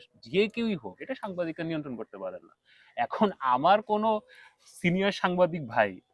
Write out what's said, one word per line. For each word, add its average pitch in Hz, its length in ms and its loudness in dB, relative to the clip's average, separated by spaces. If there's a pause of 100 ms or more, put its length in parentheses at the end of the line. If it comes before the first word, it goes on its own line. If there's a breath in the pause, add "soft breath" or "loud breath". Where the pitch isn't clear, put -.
(220)
যে 180 260 2
কেউই 220 280 -2
হোক, 101 240 -10
এটা 262 160 -8
সাংবাদিকরা 170 500 -6
নিয়ন্ত্রণ 147 300 -6
করতে 107 220 -12
পারেন 92 280 -10
না। - 80 -20 (420 soft breath)
এখন 180 440 0
আমার 143 420 4
কোনো 214 400 0 (440 loud breath)
সিনিয়র 190 460 0
সাংবাদিক 180 560 0
ভাই 107 320 2 (140)